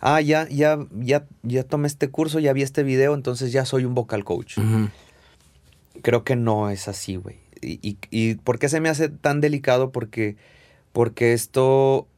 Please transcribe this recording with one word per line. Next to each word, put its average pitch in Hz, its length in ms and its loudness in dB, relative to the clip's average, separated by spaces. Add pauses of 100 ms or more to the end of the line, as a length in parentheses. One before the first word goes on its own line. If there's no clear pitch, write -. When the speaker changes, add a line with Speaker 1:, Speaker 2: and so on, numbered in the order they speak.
Speaker 1:
"Ah, 151 200 4
ya, 156 280 2
ya, 147 300 2 (140)
ya, 127 340 -2 (160)
ya 123 220 -2
tomé 147 240 -2
este 147 220 -2
curso, 156 280 -2
ya 147 140 2
vi 135 100 0
este 139 200 -2
video, 135 320 2
entonces 127 380 -4
ya 131 120 2
soy 127 200 0
un 123 100 -2
vocal 113 300 -4
coach". - 340 -6
Speaker 2:
Ujú. 107 300 2 (1120)
Speaker 1:
Creo 117 220 2
que 131 120 0
no 107 340 0
es 98 180 -8
así, 95 280 -8
güey. 92 200 -14 (240)
Y, - 260 -10
y, 101 120 -10 (120)
¿y 113 260 0
por 117 220 -2
qué 143 100 0
se 156 120 0
me 160 80 0
hace 156 220 0
tan 147 320 -2
delicado? 135 500 0
Porque, 110 440 -6 (560)
porque 117 420 2
esto 135 840 2